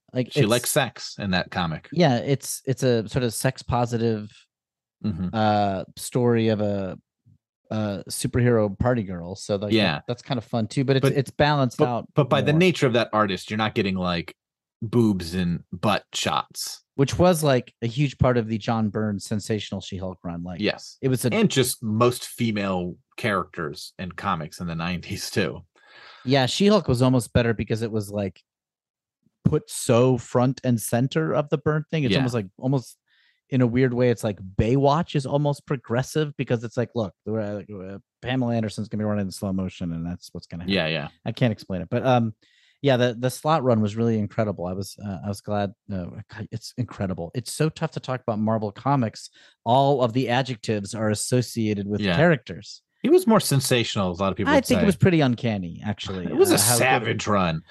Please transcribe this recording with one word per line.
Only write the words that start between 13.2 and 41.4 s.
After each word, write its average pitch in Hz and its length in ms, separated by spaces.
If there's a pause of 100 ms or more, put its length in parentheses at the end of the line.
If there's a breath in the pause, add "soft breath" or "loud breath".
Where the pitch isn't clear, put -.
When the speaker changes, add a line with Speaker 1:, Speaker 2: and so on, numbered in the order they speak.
Speaker 2:
you're 107 60
not 107 180
getting, 98 200
like, 90 420 (460)
boobs 104 520
and 87 280 (100)
butt 98 400
shots. - 680 (140)
Speaker 1:
Which 139 220
was, 175 240
like, 131 380
a 117 60
huge 127 320
part 127 180
of 113 100
the 113 120
John 110 320
Byrne 107 280
sensational 104 640
She-Hulk 92 420
run. 85 200
Like, 90 180
Speaker 2:
Yes. - 400
Speaker 1:
it 135 80
was 127 160
a 117 80
Speaker 2:
And 208 180
just - 320
most 120 440
female 98 680 (200)
characters 85 840
in 90 140
comics 87 480
in 90 60
the 85 80
nineties 85 560
too. 87 300 (680 loud breath)
Speaker 1:
Yeah, 131 180
She-Hulk 196 440
was 123 120
almost 127 320
better 117 220
because 110 260
it 113 100
was, 104 200
like, 101 320 (1000)
put - 260
so 123 480
front 127 460
and 120 160
center 139 520
of 147 160
the 156 100
Byrne 151 320
thing. 160 140
It's 117 80
Speaker 2:
Yeah. 87 60
Speaker 1:
almost 123 160
like, 107 120 (120)
almost 131 380 (520)
in 131 140
a 123 40
weird 123 260
way, 123 180
it's 113 120
like 104 160 (180)
Baywatch 139 600
is 135 100
almost 143 400
progressive 143 720
because 120 260
it's 117 140
like, 117 180
look, 107 200 (120)
uh, 104 60
uh, 101 680 (240)
Pamela 120 320
Anderson's 110 340
gonna 104 120
be 107 60
running 104 200
in 92 60
slow 101 200
motion, 92 400
and 82 140
that's 87 260
what's - 140
gonna 85 160
happen. 92 120
Speaker 2:
Yeah, 85 120
yeah. 78 220 (160)
Speaker 1:
I 117 80
can't 117 200